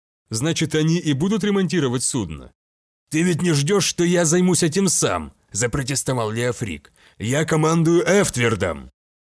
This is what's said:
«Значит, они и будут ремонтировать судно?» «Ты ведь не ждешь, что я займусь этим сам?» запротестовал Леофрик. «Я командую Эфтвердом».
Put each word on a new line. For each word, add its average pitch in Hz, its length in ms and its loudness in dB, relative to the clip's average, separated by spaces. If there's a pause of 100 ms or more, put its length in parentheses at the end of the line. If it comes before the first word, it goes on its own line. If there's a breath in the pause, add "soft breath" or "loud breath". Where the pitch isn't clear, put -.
(300)
«Значит, 147 460 -2
они 160 220 2
и 156 160 0
будут 185 320 -2
ремонтировать 165 580 0
судно?» 78 480 -6 (580)
«Ты 156 120 -2
ведь 175 200 0
не 175 120 2
ждешь, 156 320 0
что - 180 0
я 175 220 2
займусь 180 380 2
этим 185 260 2
сам?» 87 420 -2 (200)
запротестовал 123 800 -2
Леофрик. 113 600 -4 (260 soft breath)
«Я 135 280 -2
командую 165 600 2
Эфтвердом». 104 840 0 (440)